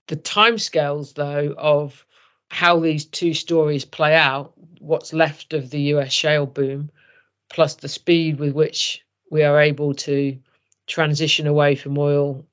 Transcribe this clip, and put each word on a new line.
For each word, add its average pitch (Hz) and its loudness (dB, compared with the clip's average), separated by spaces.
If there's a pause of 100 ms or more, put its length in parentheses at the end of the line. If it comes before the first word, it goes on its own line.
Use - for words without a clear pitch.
the 156 -8
timescales, 156 -2
though, 147 -4
of 147 0 (440)
how 175 4
these 156 0
two 165 -2
stories 156 -2
play 156 0
out, 143 0 (260)
what's 151 -4
left 160 -2
of 135 -6
the 147 -4
U 143 2
S 135 -4
shale 151 0
boom, 139 -4 (600)
plus 156 0
the - -14
speed 160 0
with 143 -2
which - -2 (280)
we 156 2
are 147 4
able 147 2
to 139 -2 (480)
transition 151 0
away 147 4
from 143 -6
oil 143 0